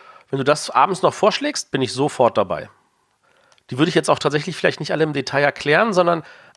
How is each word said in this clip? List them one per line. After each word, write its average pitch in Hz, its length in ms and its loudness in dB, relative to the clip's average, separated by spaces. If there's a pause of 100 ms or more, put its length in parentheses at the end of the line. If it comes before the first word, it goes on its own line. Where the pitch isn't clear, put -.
(300)
wenn 135 80 -4
du 135 60 -2
das 147 260 0
abends 156 320 2
noch 160 140 2
vorschlägst, - 560 -2
bin 135 100 -2
ich 120 100 -2
sofort 123 460 0
dabei. 90 320 -4 (1000)
Die 123 80 -8
würde 165 100 4
ich 165 60 -4
jetzt 165 160 2
auch 143 80 2
tatsächlich 151 360 -2
vielleicht - 240 -2
nicht 160 120 -6
alle 160 140 0
im 151 80 -6
Detail 139 280 -2
erklären, 156 520 0
sondern 170 280 2 (360)